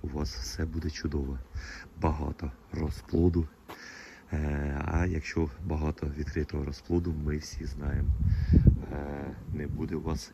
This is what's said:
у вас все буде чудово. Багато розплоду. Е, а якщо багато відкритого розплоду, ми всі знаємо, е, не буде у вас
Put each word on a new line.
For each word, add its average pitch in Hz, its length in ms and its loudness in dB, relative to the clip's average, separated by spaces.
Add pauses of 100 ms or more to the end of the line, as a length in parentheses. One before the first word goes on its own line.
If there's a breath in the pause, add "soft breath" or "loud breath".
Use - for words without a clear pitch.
у - 60 -6
вас 73 280 -4
все - 300 -6
буде 80 240 -4
чудово. 69 500 -4 (600 loud breath)
Багато 78 500 -2 (200)
розплоду. 82 760 2 (840 loud breath)
Е, 73 520 -2
а 85 200 2
якщо 82 440 0 (160)
багато 78 520 -2
відкритого 73 480 -2
розплоду, 85 480 0 (120)
ми 76 120 0
всі - 280 -8
знаємо, 71 440 0 (840 loud breath)
е, 71 440 -4 (180)
не 76 140 -4
буде 76 280 -2
у 73 60 -2
вас 80 320 -4